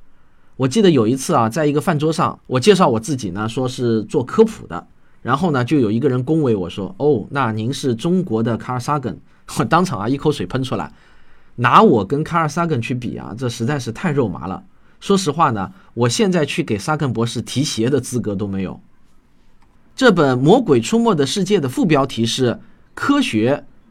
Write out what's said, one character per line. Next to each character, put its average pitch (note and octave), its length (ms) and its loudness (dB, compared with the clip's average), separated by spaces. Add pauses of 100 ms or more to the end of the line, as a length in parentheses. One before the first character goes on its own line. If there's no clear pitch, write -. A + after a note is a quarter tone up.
(560)
我 C3+ 120 0
记 G#3+ 140 2
得 F#3+ 80 8
有 B2+ 160 4
一 B2 100 2
次 - 160 -4
啊， A#2 160 4
在 D3+ 160 -2
一 D3 80 2
个 D3 80 0
饭 D3+ 180 0
桌 D#3 140 0
上， C#3+ 340 -2
我 B2 140 0
介 G3+ 140 6
绍 F3 120 4
我 A#2 140 2
自 C#3 160 -4
己 G#2 140 -6
呢， G#2+ 180 -6
说 B2+ 180 -4
是 A#2 380 -2
做 C#3+ 180 -2
科 G#3+ 220 2
普 A#2+ 220 -4
的， E2+ 200 -12 (340)
然 A#2+ 160 0
后 E3+ 140 0
呢， B2+ 140 0
就 D3+ 140 2
有 A2+ 120 2
一 A2+ 100 0
个 D3 80 0
人 B2+ 160 0
恭 D#3+ 180 0
维 B2 140 2
我 F2 140 -4
说 G2 280 -8
：“哦， C#3 320 0
那 C3+ 220 -2
您 A2 200 -4
是 C3 220 -2
中 F3 280 0
国 A2 200 -2
的 A#2 140 0
卡 - 160 -10
尔 B2 80 -4
萨 D3 180 -2
根。” A2+ 220 -8 (380)
我 C#3+ 60 0
当 E3 200 2
场 C3+ 160 -6
啊， G#2+ 80 -4
一 C#3 80 0
口 D3+ 140 0
水 G#2 160 -4
喷 B2+ 160 -4
出 C3 140 -4
来， D#2+ 160 -8 (640)
拿 B2+ 260 6
我 C3+ 220 6
跟 C#3+ 180 -2
卡 D#3+ 160 -2
尔 D#3+ 100 0
萨 E3+ 180 -2
根 C#3+ 160 -2
去 B2+ 120 -4
比 A2+ 220 -8
啊， C2 200 -12
这 B2 120 -4
实 A#2 160 -6
在 D3 140 -2
是 A#2+ 120 -6
太 D3+ 200 -4
肉 C3+ 180 0
麻 D2+ 180 -10
了。 F#2 160 -8 (380)
说 G3 160 2
实 F#3+ 140 0
话 D3 200 2
呢， G2+ 220 -4 (220)
我 A#2+ 140 2
现 G3 220 2
在 F3 140 2
去 - 180 -4
给 A2 160 -4
沙 D3+ 180 -4
根 D3 160 -2
博 A2+ 120 -2
士 A#2 160 -4
提 - 220 -4
鞋 A#2 260 -2
的 C#3 120 2
资 B2+ 200 -6
格 G#2 140 -4
都 G2+ 120 -4
没 G2 160 -6
有。 E2 180 -8 (1160)
这 B3 160 6
本 C#3 280 2
《魔 F3+ 200 6
鬼 D3 200 4
出 A3 180 0
没 A#3 160 2
的 C#3+ 100 2
世 F#3 180 -2
界》 G3 180 2
的 C3+ 80 -2
副 B3 180 0
标 C#3+ 180 4
题 A#2 220 -2
是 A#2 340 -2 (340)
“科 C#4+ 280 0
学 A#2 420 0 (260)